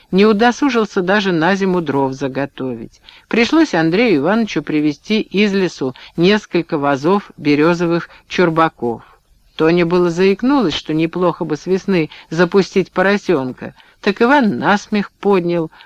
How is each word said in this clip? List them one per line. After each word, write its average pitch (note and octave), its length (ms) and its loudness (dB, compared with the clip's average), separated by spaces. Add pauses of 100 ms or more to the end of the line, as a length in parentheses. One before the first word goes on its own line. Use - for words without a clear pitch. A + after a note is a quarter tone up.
(120)
не F#3+ 140 4
удосужился A3+ 760 0
даже G3 300 0
на E3+ 240 2
зиму F#3 240 0
дров C#3 320 -2
заготовить. C3 920 -8 (280)
Пришлось D4 440 2
Андрею F3 440 2
Ивановичу F#3+ 440 0
привезти D3+ 600 -2
из G3 320 0
лесу E3 420 -2 (220)
несколько F3 600 0
вазов C#3+ 600 -2
берёзовых E3 720 0 (180)
чурбаков. D#3+ 760 -2 (520)
Тоня E3+ 300 2
было F3 240 0
заикнулась, F#3+ 640 0
что - 200 -8
неплохо E3 520 -2
бы D3+ 100 -4
с - 120 -12
весны F3+ 420 -2 (200)
запустить F3+ 640 0
поросёнка, E3 800 -2 (280)
так G3+ 200 -2
Иван A#3 380 2
насмех G3 540 -2
поднял, E3+ 580 -2 (140)